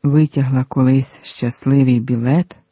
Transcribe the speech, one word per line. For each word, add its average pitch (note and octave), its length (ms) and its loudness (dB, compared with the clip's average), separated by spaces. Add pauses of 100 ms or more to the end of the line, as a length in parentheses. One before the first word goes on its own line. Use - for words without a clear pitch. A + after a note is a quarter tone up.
витягла C#3 600 0
колись C3 580 0
щасливий B2+ 760 0
білет B2 560 -2 (160)